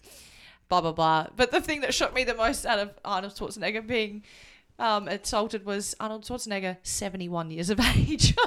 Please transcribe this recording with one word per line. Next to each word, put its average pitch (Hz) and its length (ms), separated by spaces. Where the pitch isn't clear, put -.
blah, 180 120
blah, 160 120
blah. 160 420
But 247 160
the - 100
thing 294 200
that 254 120
shocked - 220
me 254 80
the 240 120
most 226 300
out 233 140
of 202 120
Arnold 196 300
Schwarzenegger 214 520
being, 214 380
um, 208 300
assaulted 208 560
was 202 340
Arnold 220 260
Schwarzenegger, 196 580
seventy-one 175 680
years 165 180
of 208 100
<laughs> 247 180
age. - 400
I 480 100